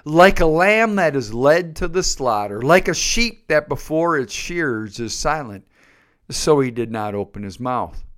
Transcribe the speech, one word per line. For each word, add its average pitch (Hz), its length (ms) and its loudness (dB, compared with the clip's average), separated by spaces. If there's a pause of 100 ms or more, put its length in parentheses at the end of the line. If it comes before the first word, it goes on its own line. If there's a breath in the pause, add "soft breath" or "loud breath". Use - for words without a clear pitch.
"Like 175 360 6
a 170 60 4
lamb 208 500 2
that 160 200 2
is 110 160 -4
led 156 440 2
to 185 120 -6
the 175 140 -2
slaughter, 107 580 -2
like 185 280 4
a 170 60 0
sheep - 540 -2
that 151 220 0
before 156 480 -2
its 123 160 -4
shearers 120 680 -6
is 110 140 -6
silent, 139 520 -6 (640 soft breath)
so 151 320 2
he 131 100 0
did 113 200 -4
not 107 240 -6
open 101 300 -8
his 95 140 -12
mouth." 123 460 -6 (140)